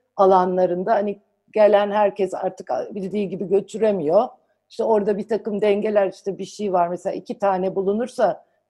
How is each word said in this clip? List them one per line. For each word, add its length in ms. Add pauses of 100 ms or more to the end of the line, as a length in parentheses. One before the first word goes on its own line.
(160)
alanlarında 800
hani 260 (320)
gelen 380
herkes 440
artık 360 (200)
bildiği 380
gibi 200
götüremiyor. 800 (400)
İşte 160
orada 340
bir 100
takım 320
dengeler, 520
işte 260
bir 60
şey 280
var. 160
Mesela 260
iki 240
tane 380
bulunursa 680 (260)